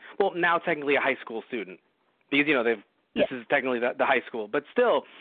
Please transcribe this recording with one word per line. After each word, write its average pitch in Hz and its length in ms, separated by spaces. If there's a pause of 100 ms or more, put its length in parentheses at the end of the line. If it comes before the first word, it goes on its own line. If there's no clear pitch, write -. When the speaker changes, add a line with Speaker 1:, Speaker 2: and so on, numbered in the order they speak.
(180)
Speaker 1:
well, 196 180
now 170 220
technically 147 380
a 123 40
high 131 220
school 113 260
student, 92 320 (500)
because, 143 160
you 156 60
know, 127 100
they've, 113 200 (320)
this 214 160
Speaker 2:
Yeah. 131 80
Speaker 1:
is 113 100
technically 127 300
the, 120 180
the 127 80
high 127 220
school, 107 220
but 143 220
still, 214 340 (160)